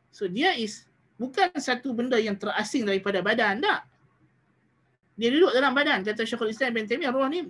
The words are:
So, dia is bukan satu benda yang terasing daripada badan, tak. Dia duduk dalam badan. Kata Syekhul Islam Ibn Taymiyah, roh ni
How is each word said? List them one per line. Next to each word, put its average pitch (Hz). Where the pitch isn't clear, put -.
So, 196
dia 285
is 226
bukan 269
satu 262
benda 240
yang 208
terasing 214
daripada 196
badan, 220
tak. 370
Dia 233
duduk 339
dalam 262
badan. 277
Kata 214
Syekhul 220
Islam 240
Ibn 214
Taymiyah, 254
roh 262
ni 311